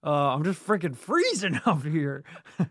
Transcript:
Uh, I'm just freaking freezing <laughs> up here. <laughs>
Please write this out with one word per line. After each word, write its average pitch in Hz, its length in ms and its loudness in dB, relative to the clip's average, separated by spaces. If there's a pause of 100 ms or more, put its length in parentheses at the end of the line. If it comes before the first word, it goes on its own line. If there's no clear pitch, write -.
Uh, 143 320 2
I'm 147 80 0
just 180 240 -2
freaking 170 300 0
freezing 330 640 0
<laughs> - 40 0
up 160 180 2
here. 143 400 -2 (340)
<laughs> - 0 - (120)